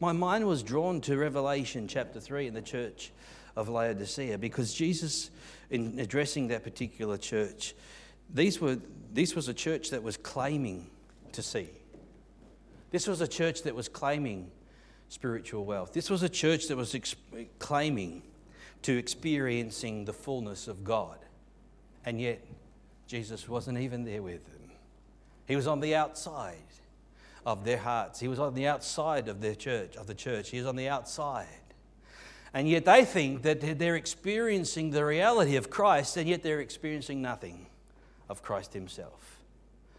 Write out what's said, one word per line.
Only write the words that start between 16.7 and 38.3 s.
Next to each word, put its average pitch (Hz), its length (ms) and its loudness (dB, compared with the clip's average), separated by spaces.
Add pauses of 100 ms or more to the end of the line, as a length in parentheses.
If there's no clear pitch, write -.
was 123 180 -2
ex-, - 220 -6 (440)
claiming 117 640 0 (600)
to 127 160 2
experiencing 120 1080 -2
the 104 60 -2
fullness 113 540 -6
of 98 160 -10
God. 104 360 0 (840)
And 117 160 -2
yet, 120 240 -2 (640)
Jesus 113 420 -8
wasn't 120 300 -4
even 123 260 -4
there 107 180 -6
with 87 220 -8
them. - 260 -20 (760)
He 135 100 2
was 135 100 2
on 151 140 2
the 156 140 4
outside 151 640 -2 (880)
of 101 180 0
their 120 140 2
hearts. 117 420 -2
He 123 80 -2
was 127 100 0
on 143 160 0
the 131 120 0
outside 147 600 0
of 101 140 -6
their 107 140 0
church, 110 420 -4
of 95 100 -12
the 104 80 -8
church. 107 360 -4
He 123 80 -4
was 123 80 -2
on 127 100 -2
the 131 120 -2
outside. 135 580 -4 (1080)
And 139 160 2
yet 165 160 6
they 226 200 12
think 139 380 2
that 151 360 2
they're 170 180 4
experiencing 185 960 0
the 147 140 4
reality 160 520 6
of 131 140 0
Christ, 190 460 4
and 165 120 2
yet 175 140 2
they're 151 180 0
experiencing 139 640 -4
nothing 92 440 -6 (640)
of 101 140 -10